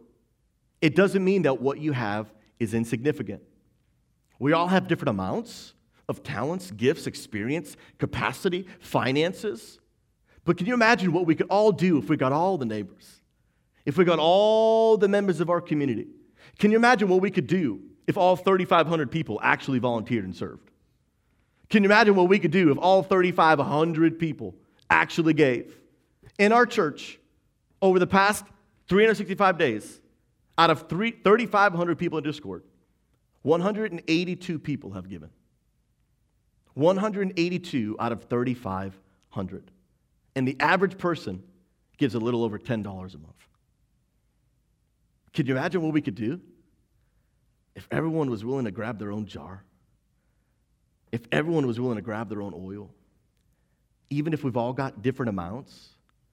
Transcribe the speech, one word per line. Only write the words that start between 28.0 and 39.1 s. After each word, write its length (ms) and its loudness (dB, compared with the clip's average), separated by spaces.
past 380 2
three 160 4
hundred 140 4
sixty-five 420 0
days, 420 -2
out 140 6
of 180 -2
three, 220 -4
thirty-five 600 2
hundred 260 -2
people 200 -4
in 60 -6
Discord, 380 -10
one 180 2
hundred 300 -2
and 160 -10
eighty-two 540 -2
people 320 -8
have 160 -14
given. 220 -16
One 240 4
hundred 380 -2
eighty-two 600 -2
out 140 -4
of 120 -10
thirty-five 760 -6